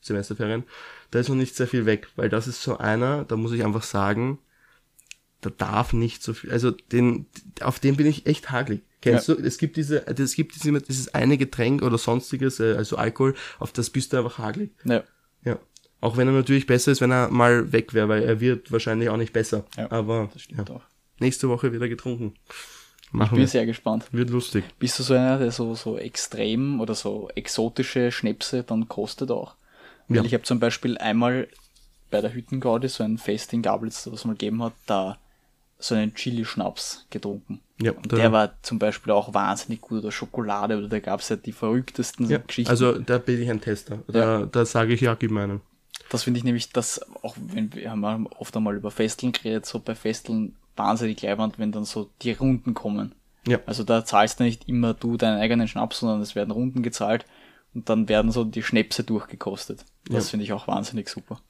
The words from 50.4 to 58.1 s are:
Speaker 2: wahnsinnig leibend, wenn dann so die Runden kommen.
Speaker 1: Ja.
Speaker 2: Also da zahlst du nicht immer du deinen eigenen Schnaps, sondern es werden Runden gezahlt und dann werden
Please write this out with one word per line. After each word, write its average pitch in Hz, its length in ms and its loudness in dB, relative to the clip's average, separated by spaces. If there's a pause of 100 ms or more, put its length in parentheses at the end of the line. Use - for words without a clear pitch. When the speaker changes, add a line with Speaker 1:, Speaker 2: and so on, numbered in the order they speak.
Speaker 2:
wahnsinnig 110 460 0
leibend, 104 360 -2
wenn 107 140 -2
dann 107 120 -6
so 104 260 -8 (120)
die 120 100 0
Runden 123 420 0
kommen. 107 400 -6 (320)
Speaker 1:
Ja. 123 200 4
Speaker 2:
Also 113 160 -4
da 113 220 4
zahlst 107 340 4
du 127 60 4
nicht 113 240 0
immer 120 260 2
du 117 220 -2
deinen 110 240 2
eigenen 113 280 2
Schnaps, 110 320 -4
sondern 110 200 0
es 101 160 -8
werden 101 140 -2
Runden 127 320 -2
gezahlt 113 420 -2 (500)
und 117 140 -6
dann 110 200 2
werden 107 220 4